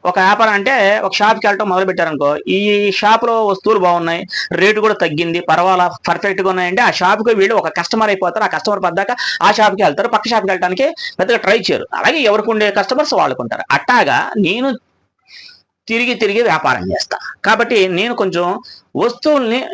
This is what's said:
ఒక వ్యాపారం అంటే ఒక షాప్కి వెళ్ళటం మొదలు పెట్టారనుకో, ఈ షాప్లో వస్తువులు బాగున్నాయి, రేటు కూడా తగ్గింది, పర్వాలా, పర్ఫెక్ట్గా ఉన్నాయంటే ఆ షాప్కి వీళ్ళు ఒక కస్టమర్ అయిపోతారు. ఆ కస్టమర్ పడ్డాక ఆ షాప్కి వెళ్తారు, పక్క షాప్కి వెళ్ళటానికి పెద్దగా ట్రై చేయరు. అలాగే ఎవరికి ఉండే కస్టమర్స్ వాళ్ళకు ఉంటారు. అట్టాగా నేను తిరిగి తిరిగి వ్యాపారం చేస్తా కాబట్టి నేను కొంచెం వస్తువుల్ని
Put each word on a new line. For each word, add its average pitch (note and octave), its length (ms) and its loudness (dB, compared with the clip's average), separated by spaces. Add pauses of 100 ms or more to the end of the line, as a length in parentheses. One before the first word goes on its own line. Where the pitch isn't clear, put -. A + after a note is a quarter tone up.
ఒక F3+ 140 0
వ్యాపారం G#3 360 4
అంటే G3+ 200 0 (280)
ఒక F#3+ 120 -4
షాప్కి G#3+ 320 2
వెళ్ళటం G3+ 220 2
మొదలు F#3+ 200 0
పెట్టారనుకో, D#3+ 420 -2 (180)
ఈ F#3+ 120 0 (320)
షాప్లో A3+ 420 2 (120)
వస్తువులు G3+ 340 0
బాగున్నాయి, E3+ 420 0 (300)
రేటు G3 280 2
కూడా G#3+ 200 -2
తగ్గింది, E3+ 400 -2
పర్వాలా, F3+ 460 2 (200)
పర్ఫెక్ట్గా F#3+ 440 -2
ఉన్నాయంటే F#3 320 -2
ఆ G#3+ 80 4
షాప్కి G#3+ 440 0
వీళ్ళు G3 220 2
ఒక D#3+ 200 -2
కస్టమర్ G#3+ 360 0
అయిపోతారు. F#3+ 340 -2
ఆ F3 80 0
కస్టమర్ G3 280 -2
పడ్డాక F#3 300 -2 (300)
ఆ - 100 6
షాప్కి G3+ 320 2
వెళ్తారు, E3+ 240 0
పక్క A3 200 -2
షాప్కి G#3 220 0
వెళ్ళటానికి F#3 380 0 (260)
పెద్దగా A3+ 240 0
ట్రై A3+ 200 2
చేయరు. F3 340 -2
అలాగే D#4 300 0
ఎవరికి G#3 280 2
ఉండే G#3+ 200 2
కస్టమర్స్ B3+ 440 0
వాళ్ళకు D3 280 0
ఉంటారు. A2+ 300 -8
అట్టాగా D3 460 2 (200)
నేను G#3+ 320 0 (1160)
తిరిగి A#3+ 260 -2
తిరిగి G#3 280 0
వ్యాపారం D3 440 0
చేస్తా - 300 -4 (280)
కాబట్టి A3 340 2 (100)
నేను F#3+ 260 -2
కొంచెం F#3 300 -2 (520)
వస్తువుల్ని A#3+ 640 0 (140)